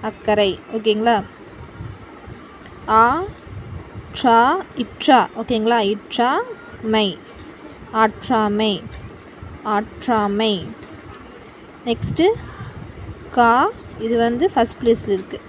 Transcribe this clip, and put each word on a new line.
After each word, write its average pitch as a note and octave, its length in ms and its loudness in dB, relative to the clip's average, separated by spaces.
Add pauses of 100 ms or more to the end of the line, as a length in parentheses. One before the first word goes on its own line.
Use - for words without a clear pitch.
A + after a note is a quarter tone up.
அக்கறை. G#3 400 2 (280)
ஓகேங்களா? A3 380 2 (1800)
ஆ A3+ 40 8 (1120)
ட்ரா, A#3 220 6 (440)
இட்ரா. - 360 4 (220)
ஓகேங்களா? A3+ 380 0 (140)
இட்ரா A#3 380 0 (640)
மை. G#3+ 120 4 (960)
ஆற்றாமை. G#3+ 720 2 (1000)
ஆற்றாமை. G#3 800 0 (1300)
நெக்ஸ்ட்டு D#4 400 2 (1120)
கா, A#3 140 6 (540)
இது A#3 100 0 (100)
வந்து A#3+ 280 0
ஃபர்ஸ்ட் - 280 0
பிளேஸில் A3+ 360 2
இருக்கு. - 300 -10